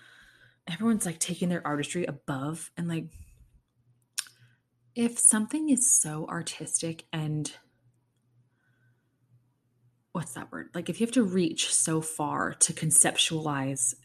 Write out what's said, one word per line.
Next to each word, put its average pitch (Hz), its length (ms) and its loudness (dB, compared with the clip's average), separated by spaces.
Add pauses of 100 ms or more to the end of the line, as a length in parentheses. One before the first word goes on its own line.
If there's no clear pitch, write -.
(680)
everyone's, 214 380 0
like, 165 120 -4
taking 180 300 -2
their 170 180 -2
artistry 147 400 -2
above, 147 680 -6
and, 170 100 -6
like, 165 200 -4 (1900)
if 233 240 0
something 285 520 4
is 254 200 4
so 156 380 2
artistic 165 840 -6
and 151 400 -2 (2750)
what's 165 160 -8
that - 180 -12
word? - 240 -12
Like, 170 140 -6
if 170 100 -4
you 226 60 0
have 233 80 0
to 247 100 6
reach 185 520 0
so 160 260 2
far 143 540 -2
to - 180 2
conceptualize 147 1200 2 (100)